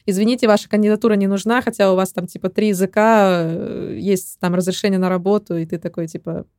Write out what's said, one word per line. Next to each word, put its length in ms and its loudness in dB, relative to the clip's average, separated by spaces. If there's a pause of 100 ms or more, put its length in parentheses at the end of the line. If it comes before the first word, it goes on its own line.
«Извините, 420 0
ваша 220 2
кандидатура 460 2
не 120 0
нужна», 340 0
хотя 300 0
у 40 4
вас 180 0
там, 140 -6
типа, 220 -8
три 200 0
языка, 760 2
э, 540 -6
есть 400 -2
там 160 0
разрешение 440 0
на 100 0
работу, 480 -2
и 80 -4
ты 140 -6
такой, 280 -8
типа, 380 -10 (140)